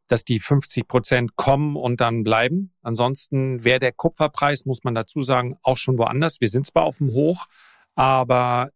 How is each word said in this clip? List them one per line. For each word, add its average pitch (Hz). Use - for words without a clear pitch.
dass -
die 113
fünfzig -
Prozent 123
kommen 147
und 123
dann 117
bleiben. 127
Ansonsten 123
wäre 123
der 127
Kupferpreis, 147
muss 127
man 123
dazu 117
sagen, 123
auch 131
schon 131
woanders. 120
Wir 113
sind 127
zwar 165
auf 151
dem 131
Hoch, 156
aber, 127